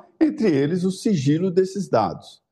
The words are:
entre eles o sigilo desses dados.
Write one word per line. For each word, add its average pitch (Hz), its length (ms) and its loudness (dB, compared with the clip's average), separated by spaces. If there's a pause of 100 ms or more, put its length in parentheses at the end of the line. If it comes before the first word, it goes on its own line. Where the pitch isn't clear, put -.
(200)
entre 262 300 2
eles 151 340 0
o 190 60 0
sigilo 175 640 0
desses 185 360 -2
dados. - 540 -2 (100)